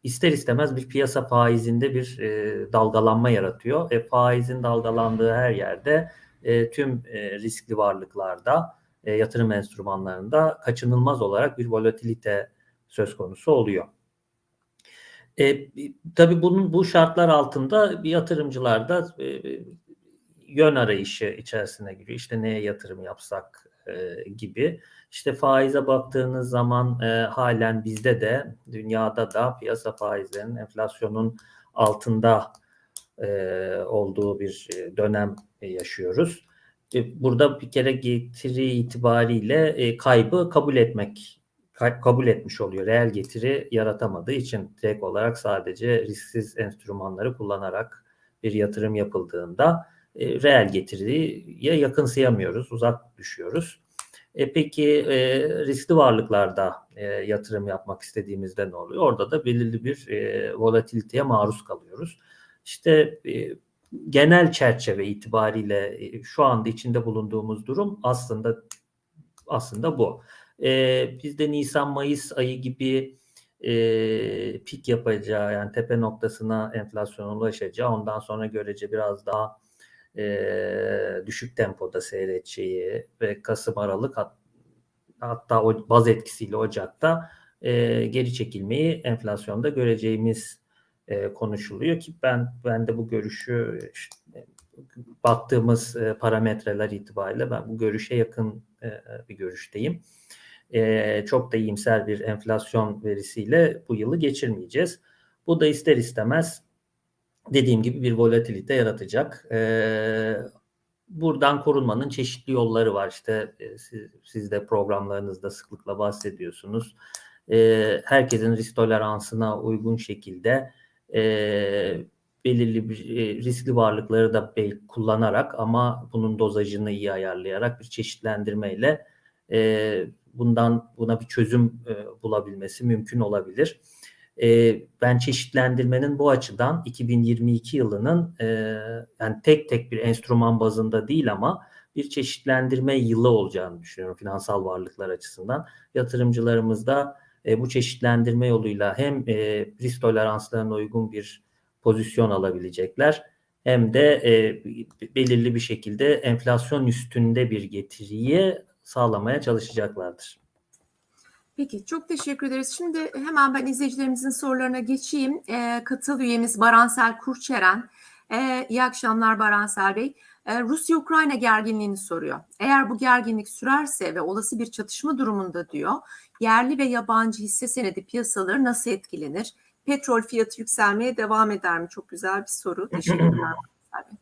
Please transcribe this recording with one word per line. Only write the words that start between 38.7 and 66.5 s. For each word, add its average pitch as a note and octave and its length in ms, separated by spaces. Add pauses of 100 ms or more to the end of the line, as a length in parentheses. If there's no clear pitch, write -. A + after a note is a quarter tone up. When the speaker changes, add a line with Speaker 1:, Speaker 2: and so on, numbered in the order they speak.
Speaker 1:
e, A#2+ 280
kaybı C3 540
kabul C#3+ 260
etmek, - 640 (340)
ka-, B2 260
kabul B2 260
etmiş - 340
oluyor. F#2+ 260
Reel A#2 260
getiri A2+ 580
yaratamadığı G#2+ 600
için A#2+ 500
direkt G#2+ 200
olarak G#2+ 360
sadece G#2 640
risksiz G#2+ 560
enstrümanları G2+ 760
kullanarak G2+ 680 (380)
bir A2 100
yatırım G#2+ 420
yapıldığında, G2+ 920 (280)
e, B2+ 280
reel B2 300
getiriye A#2 1040
yakınsayamıyoruz, B2+ 960
uzak A#2 460
düşüyoruz. A2 640 (540)
E, C3+ 180
peki, D3+ 360 (200)
e, C3 400 (180)
riskli C#3 300
varlıklarda, G#2+ 800 (220)
e, G#2 100
yatırım G2+ 600
yapmak F#2+ 340
istediğimizde G2 680
ne F2 60
oluyor? F2 260
Orada A2 280
da D#3 140
belirli A#2 400
bir, C#3 240
e, G#2 460
volatiliteye A2+ 680
maruz G#2+ 420
kalıyoruz. G#2 540 (460)
İşte, D#3 640
e, - 300 (520)
genel D#3+ 440
çerçeve A2+ 540
itibariyle, G#2 1000
e, A#2 160
şu - 220
anda A#2 240